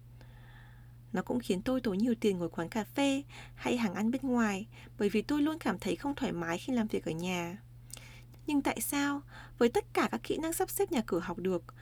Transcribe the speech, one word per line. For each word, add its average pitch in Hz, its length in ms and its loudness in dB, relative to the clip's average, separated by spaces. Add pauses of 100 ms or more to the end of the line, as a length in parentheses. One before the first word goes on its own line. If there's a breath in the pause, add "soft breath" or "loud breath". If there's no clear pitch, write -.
(1120 loud breath)
Nó 180 100 0
cũng 254 180 0
khiến 196 220 0
tôi 254 180 0
tốn 196 180 2
nhiều 233 220 4
tiền 202 180 4
ngồi 170 100 0
quán 170 200 -4
cà 214 160 -2
phê 277 380 2 (320 loud breath)
hay - 220 0
hàng 233 180 2
ăn 220 160 2
bên 269 120 0
ngoài, 226 440 2 (320 loud breath)
bởi 202 100 4
vì 208 140 4
tôi 294 200 2
luôn 311 160 2
cảm 196 200 0
thấy 180 180 0
không 285 180 -2
thoải 208 180 0
mái 170 260 -2
khi 262 140 -4
làm 226 140 4
việc 202 180 -2
ở 170 80 -2
nhà. 175 460 -2 (880 loud breath)
Nhưng 285 160 2
tại - 180 2
sao, 285 420 0 (360 loud breath)
với 240 100 8
tất 415 240 2
cả 349 180 4
các 233 120 -2
kỹ - 140 -2
năng 320 160 -2
sắp 370 180 0
xếp 403 220 0
nhà 247 140 4
cửa 180 120 2
học 175 200 -4
được, 175 260 0 (180)